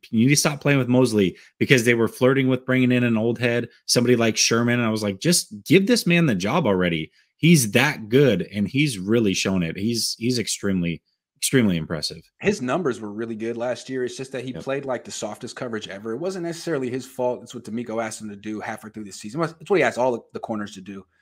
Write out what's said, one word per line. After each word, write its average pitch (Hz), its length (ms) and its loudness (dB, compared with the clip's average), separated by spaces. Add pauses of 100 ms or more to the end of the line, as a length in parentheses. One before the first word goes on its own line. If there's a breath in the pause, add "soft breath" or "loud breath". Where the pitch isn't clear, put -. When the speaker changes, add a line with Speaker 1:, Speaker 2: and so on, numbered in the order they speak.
(100)
Speaker 1:
you 113 100 2
need 120 80 6
to 143 80 6
stop 147 240 0
playing 143 180 2
with 123 100 0
Mosley," 107 480 4 (220 loud breath)
because 120 260 6
they 120 100 6
were 113 140 2
flirting 131 400 2
with 131 160 0
bringing 127 280 2
in 123 100 4
an 117 140 2
old 113 240 0
head, 123 280 0 (180 soft breath)
somebody 123 280 4
like 113 220 2
Sherman. 120 420 2
And 120 80 0
I 110 40 0
was 110 120 -2
like, 101 160 -4
"Just - 340 0 (120)
give 190 220 6
this 233 200 2
man 170 200 4
the 123 80 2
job 113 320 0
already." 87 440 0 (280)
He's 147 340 6
that 117 360 2
good, 117 340 4 (100)
and 101 160 -2
he's 135 300 -2
really 104 340 2
shown 92 300 0
it. 82 140 -4
He's, 113 420 -4
he's 120 220 -2
extremely, 90 600 -2 (360)
extremely 110 400 2
impressive. 80 420 -6 (220)
Speaker 2:
His 208 200 -2
numbers 127 400 -4
were 107 120 -10
really 113 240 -8
good 113 200 -6
last 120 320 -6
year. 131 160 -4
It's 120 120 -8
just 131 160 -12
that 127 120 -8
he 131 100 -10
Speaker 1:
Yep. - 100 -12
Speaker 2:
played, 139 200 -4
like, 127 200 -6
the 101 80 -14
softest 110 420 -10
coverage 113 320 -8
ever. 98 280 -10
It - 40 -6
wasn't 180 280 -6
necessarily 160 440 -4
his 127 160 -6
fault. 123 380 -4
It's 113 100 -20
what 117 80 -12
D'Amico 113 380 -6
asked 110 200 -8
him 110 100 -12
to 101 40 -14
do 104 240 -10
halfway 107 320 -10
through 107 140 -14
the 95 80 -16
season. 110 280 -10 (200)
It's - 100 -20
what 202 60 4
he 151 80 4
asked 113 140 0
all 127 120 2
the, 117 100 -4 (120)
the - 80 -10
corners 104 340 -6
to 95 60 -16
do. 98 260 -14 (160)